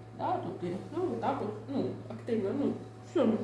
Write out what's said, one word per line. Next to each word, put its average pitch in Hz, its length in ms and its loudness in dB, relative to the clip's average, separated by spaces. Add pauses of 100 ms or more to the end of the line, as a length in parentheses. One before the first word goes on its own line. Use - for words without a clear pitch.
(180)
Да? 349 260 2
Тобто, 175 340 -4 (200)
ну, 370 60 2 (140)
отак 262 240 2
от, 208 80 0 (260)
ну, - 80 2 (260)
активно, 208 400 0 (100)
ну, 233 120 4 (400)
що, 254 180 6 (140)